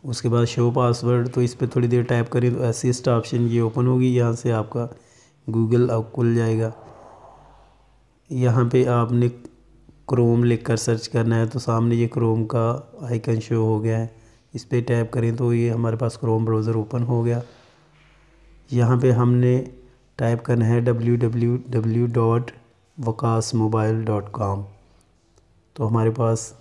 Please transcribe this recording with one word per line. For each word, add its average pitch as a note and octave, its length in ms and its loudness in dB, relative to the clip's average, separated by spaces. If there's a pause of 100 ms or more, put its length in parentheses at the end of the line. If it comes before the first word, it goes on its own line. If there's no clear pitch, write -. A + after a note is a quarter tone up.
उसके B2 240 -4
बाद A#2+ 180 2
शो A#2+ 240 0
पासवर्ड, A#2+ 580 0
तो B2 140 -2
इस B2 120 -2
पे C3 120 -4
थोड़ी A#2+ 220 0
देर A#2+ 160 2
टैप A#2+ 240 0
करें B2 260 0
तो - 100 -4
असिस्ट B2 440 -2
ऑप्शन A#2 400 0
ये A#2 120 2
ओपन A2+ 260 0
होगी, B2+ 220 2
यहाँ A#2+ 260 2
से A#2+ 160 -4
आपका A#2 380 -4 (580)
Google A2+ 440 2
अब A2 240 -2
खुल A#2 200 2
जाएगा। A2+ 380 0 (1600)
यहाँ B2 420 2
पे B2+ 140 4
आपने A#2+ 420 2 (800)
Chrome A#2+ 360 4
लिखकर A#2 320 0
सर्च A2+ 300 -2
करना A2+ 300 0
है, A2+ 120 2
तो B2+ 100 -6
सामने A#2 380 0
ये A#2 180 0
Chrome A2+ 320 0
का A2+ 200 0 (400)
आइकन A#2 340 -2
शो A2+ 240 -2
हो A2 160 0
गया A2+ 180 -2
है, A2+ 120 -4 (440)
इस A#2+ 100 -12
पे A#2+ 180 -2
टैप A#2 300 -2
करें A#2 240 0
तो A#2+ 160 0
ये A#2 180 0
हमारे A2+ 260 -2
पास A#2 220 -4
Chrome A2+ 260 0
ब्राउज़र A2+ 320 0
ओपन A2+ 260 -4
हो A#2 200 0
गया। A#2+ 200 -2 (1300)
यहाँ B2 300 2
पे B2+ 120 4
हमने B2 440 4 (640)
टाइप A#2 220 0
करना A#2 240 0
है A#2 160 2
डब्ल्यू A#2 380 0
डब्ल्यू A#2 380 0 (140)
डब्ल्यू A2+ 420 0
डॉट A#2 380 2 (480)
वकास A2+ 560 -2
मोबाइल A2 500 0
डॉट G#2 280 -4
कॉम। G2+ 320 -4 (1120)
तो A#2 100 -2
हमारे A2 260 2
पास A2+ 480 -2